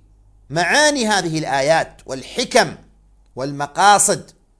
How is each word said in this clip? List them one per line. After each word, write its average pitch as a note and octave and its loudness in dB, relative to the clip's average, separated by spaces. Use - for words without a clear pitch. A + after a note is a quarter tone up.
معاني A#3 0
هذه F3 -2
الآيات C#3+ -2
والحكم C#3+ -2
والمقاصد D3+ 0